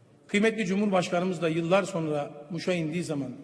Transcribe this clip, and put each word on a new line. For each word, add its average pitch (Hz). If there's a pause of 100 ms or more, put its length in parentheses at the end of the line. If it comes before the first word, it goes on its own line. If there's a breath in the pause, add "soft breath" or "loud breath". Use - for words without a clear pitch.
(260)
Kıymetli 214
Cumhurbaşkanımız 185
da 170
yıllar 170
sonra 151 (200)
Muş'a 180
indiği 165
zaman 139 (140)